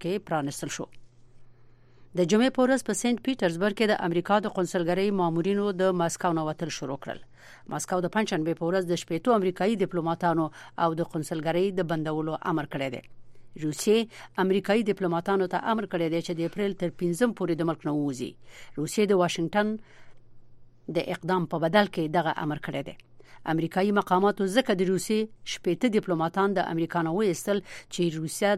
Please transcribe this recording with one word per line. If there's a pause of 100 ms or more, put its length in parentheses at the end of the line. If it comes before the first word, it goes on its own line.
کې
پرانستل
شو. (1300)
د
جمعې
په
ورځ
په (100)
سنت
پیټرزبرګ
کې
د (120)
امریکا
د
قونسلګرۍ (120)
مامورینو (140)
د
مسکو
نه
وتل
شروع
کړل. (520)
مسکو
د
پنجشنبې
په
ورځ
د
شپېتو
امریکایي
ډیپلوماتانو (380)
او
د
قونسلګرۍ (120)
د
بندولو (160)
امر
کړی
دی. (600)
روسیې (460)
امریکایي
ډیپلوماتانو
ته (140)
امر
کړی
دی
چې
د
اپریل
تر (100)
پنځم
پورې
د
ملک
نه
ووځي. (480)
روسیې
د
واشنګټن (1300)
د
اقدام
په
بدل
کې
دغه
امر
کړی
دی. (560)
امریکایي
مقاماتو
ځکه
د
روسیې (320)
شپېته
ډیپلوماتان
د
امریکا
نه
وایستل
چې (140)
روسیه